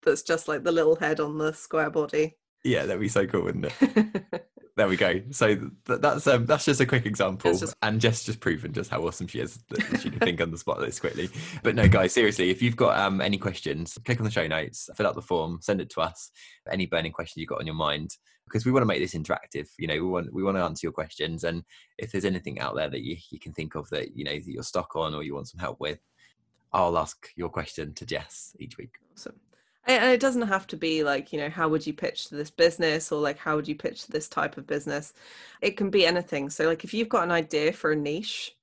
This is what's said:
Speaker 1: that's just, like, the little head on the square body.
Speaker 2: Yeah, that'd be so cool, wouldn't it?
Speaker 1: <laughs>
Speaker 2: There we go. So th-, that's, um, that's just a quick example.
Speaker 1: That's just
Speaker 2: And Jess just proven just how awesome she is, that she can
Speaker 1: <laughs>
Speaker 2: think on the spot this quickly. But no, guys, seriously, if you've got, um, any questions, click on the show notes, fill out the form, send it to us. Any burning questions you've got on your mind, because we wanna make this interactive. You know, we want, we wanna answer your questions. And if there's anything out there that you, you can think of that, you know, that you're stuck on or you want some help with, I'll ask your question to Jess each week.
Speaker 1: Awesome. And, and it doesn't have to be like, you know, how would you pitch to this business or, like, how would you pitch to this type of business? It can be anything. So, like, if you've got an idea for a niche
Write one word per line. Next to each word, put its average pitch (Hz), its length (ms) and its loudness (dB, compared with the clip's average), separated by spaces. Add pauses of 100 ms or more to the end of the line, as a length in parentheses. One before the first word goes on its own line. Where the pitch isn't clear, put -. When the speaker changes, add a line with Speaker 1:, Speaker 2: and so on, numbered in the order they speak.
Speaker 1:
that's 143 180 4
just, 165 260 -2
like, 151 160 -4
the 170 60 2
little 160 260 6
head 156 220 0
on 151 200 -2
the 156 140 0
square 156 380 -2
body. 156 460 0 (260)
Speaker 2:
Yeah, 101 240 2
that'd 95 140 -2
be 104 80 0
so 101 180 2
cool, 92 180 0
wouldn't 90 220 -2 (140)
it? 214 600 2 (100)
Speaker 1:
<laughs> - 0 - (220)
Speaker 2:
There 101 140 4
we 92 80 4
go. 92 240 4 (120)
So 107 220 4
th-, 120 460 -4
that's, 147 260 4
um, 123 200 6
that's 143 180 2
just 139 160 4
a 131 60 6
quick 120 180 2
example. 95 460 2
Speaker 1:
That's - 100 2
just - 220 -6
Speaker 2:
And 110 180 2
Jess 113 240 4
just 113 160 -6
proven - 320 -2
just - 180 -6
how 78 160 -2
awesome 90 200 -4
she - 140 -8
is, - 180 -6 (100)
that - 320 -2
she - 80 -6
can - 100 -6
Speaker 1:
<laughs> - 20 -2
Speaker 2:
think 226 200 2
on - 100 0
the 82 60 -8
spot - 240 -4
this - 180 -4
quickly. - 300 -4 (340)
But 110 120 2
no, 98 140 6
guys, 95 260 6
seriously, 101 340 4
if 92 140 2
you've 120 120 2
got, 117 240 4
um, 98 220 2
any 98 160 2
questions, 82 680 -6
click 120 120 0
on 113 60 -2
the 107 60 0
show 82 160 0
notes, 78 500 -6
fill 104 100 2
out - 80 2
the - 60 -8
form, 85 400 -2
send 95 220 0
it - 80 -10
to - 100 -6
us. 80 300 -4 (400)
Any 95 160 -2
burning 82 260 -2
questions - 260 -10
you've 80 120 -8
got - 100 -4
on 76 60 -6
your 78 80 -6
mind, 76 420 -4 (300)
because 113 180 -4
we 123 80 2
wanna 127 140 4
make 85 140 2
this 90 120 -2
interactive. 78 560 -6 (100)
You 82 100 -6
know, 76 80 -2
we 85 120 -2
want, 87 240 -4
we 92 100 -4
wanna 95 220 0
answer 80 220 -4
your 78 60 -4
questions. 80 520 -6
And 85 200 -4 (340)
if 117 120 -10
there's 95 140 -2
anything 90 340 -2
out 62 160 -4
there 73 140 -2
that 65 140 -6
you, 80 160 -8 (100)
you 73 100 -16
can 80 140 -16
think 78 220 -8
of 76 160 -8
that, - 260 -6
you 73 80 -8
know, 71 80 -6
that 76 140 -8
you're - 160 -10
stuck - 340 -6
on 78 180 -2
or 76 80 -6
you 71 120 -8
want 69 140 -10
some 85 120 -16
help 71 200 -6
with, 76 180 -6 (760)
I'll 87 240 2
ask - 400 -4
your 85 140 -6
question 78 420 -8
to - 140 -16
Jess - 520 -10
each - 200 -16
week. - 160 -18 (180)
Speaker 1:
Awesome. - 260 -18 (460)
And, 240 200 4
and 254 80 6
it 240 80 6
doesn't 254 220 2
have 190 260 0
to - 80 -10
be 160 260 0
like, 143 300 0
you 147 80 -2
know, 147 100 -4
how 165 180 0
would 156 160 2
you 147 80 -4
pitch - 360 -6
to 147 80 -12
this 147 160 -6
business 165 580 2
or, 151 100 0
like, 147 160 0
how 156 200 0
would 147 100 -2
you 147 80 -4
pitch - 300 -8
to - 80 -16
this 151 160 -4
type 151 280 -2
of 135 80 -14
business? 147 480 -6 (480)
It 202 160 0
can 196 140 0
be 190 160 6
anything. 165 440 0
So, 156 180 0
like, 165 160 0
if - 100 -10
you've 220 140 0
got 214 160 2
an 175 80 0
idea 160 400 2
for - 180 -2
a 156 60 2
niche 151 560 -6 (100)